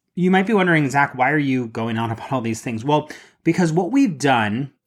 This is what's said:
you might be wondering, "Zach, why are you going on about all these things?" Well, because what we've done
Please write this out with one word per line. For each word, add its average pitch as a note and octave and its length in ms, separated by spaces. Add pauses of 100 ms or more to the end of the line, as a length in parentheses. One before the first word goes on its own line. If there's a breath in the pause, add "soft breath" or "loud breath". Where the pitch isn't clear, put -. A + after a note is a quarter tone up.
(140)
you F3+ 160
might F#3+ 160
be A3+ 60
wondering, E3+ 380
"Zach, C#3 260
why B2+ 140
are D3+ 80
you C3 300
going A2+ 280
on A2+ 140
about A2 200
all C3 120
these A2+ 180
things?" A2+ 240
Well, D3 240 (340 loud breath)
because E3 300
what F#3 180
we've B3 280
done B2 520 (160)